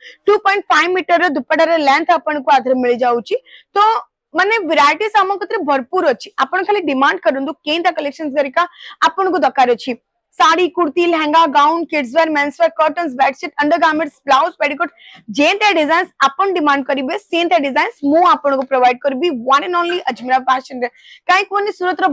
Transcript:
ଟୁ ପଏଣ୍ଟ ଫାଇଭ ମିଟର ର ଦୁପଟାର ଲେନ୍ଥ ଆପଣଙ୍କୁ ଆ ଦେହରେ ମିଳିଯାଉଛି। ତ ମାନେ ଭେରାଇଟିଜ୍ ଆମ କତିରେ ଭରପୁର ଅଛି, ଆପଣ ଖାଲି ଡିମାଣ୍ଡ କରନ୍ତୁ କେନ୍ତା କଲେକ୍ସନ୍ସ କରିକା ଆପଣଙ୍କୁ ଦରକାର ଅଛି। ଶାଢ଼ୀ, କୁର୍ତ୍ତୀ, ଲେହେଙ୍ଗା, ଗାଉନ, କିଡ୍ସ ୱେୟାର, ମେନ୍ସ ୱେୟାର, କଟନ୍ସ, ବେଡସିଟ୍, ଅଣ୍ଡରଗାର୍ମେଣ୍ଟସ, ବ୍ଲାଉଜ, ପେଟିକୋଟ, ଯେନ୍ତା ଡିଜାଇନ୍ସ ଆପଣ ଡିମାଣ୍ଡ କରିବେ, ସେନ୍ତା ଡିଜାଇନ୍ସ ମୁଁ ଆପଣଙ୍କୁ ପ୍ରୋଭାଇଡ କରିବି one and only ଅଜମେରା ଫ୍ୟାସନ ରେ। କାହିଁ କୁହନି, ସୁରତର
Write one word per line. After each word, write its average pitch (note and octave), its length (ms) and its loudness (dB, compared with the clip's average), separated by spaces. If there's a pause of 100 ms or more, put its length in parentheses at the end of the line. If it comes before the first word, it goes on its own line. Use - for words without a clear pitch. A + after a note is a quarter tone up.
(240)
ଟୁ G4 80 2 (120)
ପଏଣ୍ଟ G4 260 0
ଫାଇଭ D#4+ 260 2
ମିଟର F4 260 0
ର F4+ 140 2
ଦୁପଟାର D#4+ 340 0 (180)
ଲେନ୍ଥ D4 200 2 (100)
ଆପଣଙ୍କୁ D4+ 360 -6
ଆ C4+ 100 6
ଦେହରେ B3+ 200 0
ମିଳିଯାଉଛି। A#3+ 520 0 (400)
ତ - 20 2 (600)
ମାନେ G4 160 0 (160)
ଭେରାଇଟିଜ୍ D#4 520 0
ଆମ F#4+ 200 -2
କତିରେ G#4 260 -4
ଭରପୁର C#4 360 -2 (100)
ଅଛି, - 140 -14 (160)
ଆପଣ F4+ 220 -2
ଖାଲି G#4 220 0
ଡିମାଣ୍ଡ C#4 380 0
କରନ୍ତୁ C#4 260 -2 (140)
କେନ୍ତା E4+ 320 -2
କଲେକ୍ସନ୍ସ D4 400 -6
କରିକା C#4+ 240 0 (460)
ଆପଣଙ୍କୁ F#4 360 -2
ଦରକାର B3+ 320 2
ଅଛି। - 160 -6 (460)
ଶାଢ଼ୀ, E4+ 280 2 (100)
କୁର୍ତ୍ତୀ, F4 260 0 (100)
ଲେହେଙ୍ଗା, D#4 280 2 (160)
ଗାଉନ, D4+ 220 4 (120)
କିଡ୍ସ C#4+ 260 -4
ୱେୟାର, D#4+ 200 2
ମେନ୍ସ C#4+ 240 -2
ୱେୟାର, E4 200 2
କଟନ୍ସ, D#4 400 -2
ବେଡସିଟ୍, C4+ 420 -2
ଅଣ୍ଡରଗାର୍ମେଣ୍ଟସ, D#4 540 0 (100)
ବ୍ଲାଉଜ, C#4+ 260 2 (100)
ପେଟିକୋଟ, D4 280 -2 (480)
ଯେନ୍ତା G4 300 2 (100)
ଡିଜାଇନ୍ସ D#4+ 320 0 (160)
ଆପଣ F4+ 200 -2 (100)
ଡିମାଣ୍ଡ C#4+ 340 0
କରିବେ, C#4 240 -4 (160)
ସେନ୍ତା E4+ 260 0 (100)
ଡିଜାଇନ୍ସ C#4+ 300 -2 (140)
ମୁଁ D#4+ 120 4 (120)
ଆପଣଙ୍କୁ C#4 380 -2
ପ୍ରୋଭାଇଡ B3 320 2
କରିବି C#4 240 -2 (220)
one C#4 160 2
and F4+ 140 -4
only F4 180 -2 (120)
ଅଜମେରା B3+ 280 -2 (100)
ଫ୍ୟାସନ C4 340 -4
ରେ। A#3+ 60 -2 (400)
କାହିଁ F#4+ 220 2
କୁହନି, G4+ 280 -2
ସୁରତର F4+ 340 -2